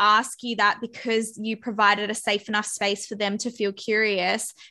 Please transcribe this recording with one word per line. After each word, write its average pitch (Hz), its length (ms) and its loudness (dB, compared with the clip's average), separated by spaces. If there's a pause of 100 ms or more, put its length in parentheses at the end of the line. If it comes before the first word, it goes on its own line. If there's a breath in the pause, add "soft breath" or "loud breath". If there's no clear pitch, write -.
ask 214 400 2
you 233 140 -4
that 208 260 4
because 226 580 -2
you 220 180 -4
provided 208 520 2
a 220 60 -4
safe 208 340 -2
enough 214 160 -2
space 202 400 -4
for - 80 -10
them 202 240 -2
to 233 140 -4
feel 208 200 -2
curious 208 800 0 (200 loud breath)